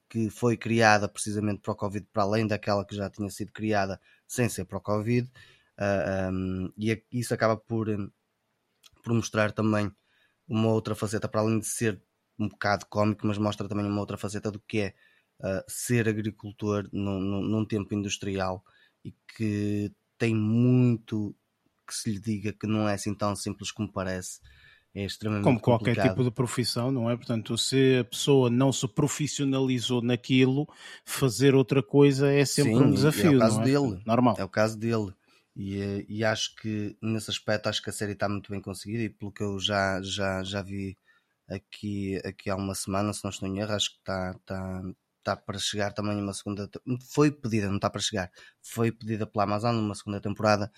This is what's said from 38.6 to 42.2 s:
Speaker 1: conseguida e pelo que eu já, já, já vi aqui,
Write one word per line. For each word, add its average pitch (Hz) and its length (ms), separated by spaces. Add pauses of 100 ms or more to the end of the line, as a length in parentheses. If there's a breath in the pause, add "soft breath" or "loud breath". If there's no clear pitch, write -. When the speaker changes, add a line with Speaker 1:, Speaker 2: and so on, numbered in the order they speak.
Speaker 1:
conseguida 104 420
e 107 60
pelo 101 240
que - 100
eu 101 160
já, 98 420
já, 95 440
já 98 180
vi 98 340 (520)
aqui, 101 760